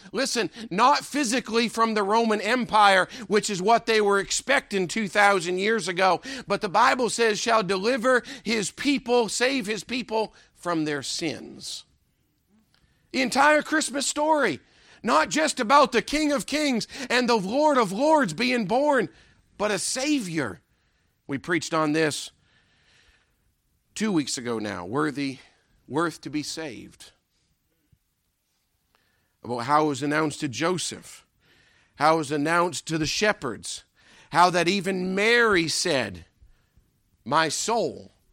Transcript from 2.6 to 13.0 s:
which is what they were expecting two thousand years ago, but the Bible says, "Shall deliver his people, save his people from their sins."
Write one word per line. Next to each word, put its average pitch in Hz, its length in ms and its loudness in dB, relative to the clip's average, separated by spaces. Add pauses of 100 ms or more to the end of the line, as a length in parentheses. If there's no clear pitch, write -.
which 202 200 2
is 190 140 -4
what 220 240 2
they 220 160 2
were 202 160 4
expecting 196 680 -2
two 214 200 -4
thousand 196 480 4
years 196 320 -2
ago, 185 320 2 (260)
but 196 140 -2
the 214 80 -4
Bible 247 400 4
says, 220 320 0
"Shall 226 220 2
deliver 226 600 0 (200)
his 208 280 -2
people, 240 600 0
save 254 340 -2
his 208 200 -6
people 220 500 -4 (200)
from 170 300 -4
their 147 180 -4
sins." - 840 -10 (1300)